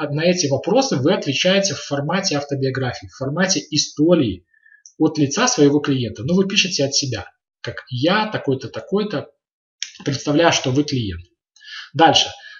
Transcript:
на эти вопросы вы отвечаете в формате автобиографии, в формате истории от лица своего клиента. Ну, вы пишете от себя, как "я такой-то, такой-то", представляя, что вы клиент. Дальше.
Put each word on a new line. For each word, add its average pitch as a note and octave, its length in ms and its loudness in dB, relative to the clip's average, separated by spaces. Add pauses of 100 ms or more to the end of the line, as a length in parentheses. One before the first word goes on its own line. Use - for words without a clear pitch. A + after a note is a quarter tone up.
(100)
на C#3+ 100 -2
эти E3+ 280 2
вопросы F3+ 480 0
вы C#3+ 180 2
отвечаете F#3 580 0
в C3 60 -8
формате D3+ 580 -2
автобиографии, C3 680 -4
в - 100 -20
формате D3+ 440 0 (100)
истории D3 760 2 (540)
от D#3 180 0
лица D3+ 320 0
своего C#3+ 300 6
клиента. C3 440 -2
Ну, D#3 120 0
вы F#3+ 120 4
пишете F#3+ 380 0
от C#3 100 -2
себя, A2 300 -4 (380)
как A2 140 -10 (120)
"я F3 380 0
такой-то, C3 420 -4
такой-то", F#3 600 -4 (760)
представляя, D3+ 480 2
что C3+ 200 -2
вы C#3+ 120 2
клиент. G#2 380 -4 (720)
Дальше. D3+ 320 4 (340)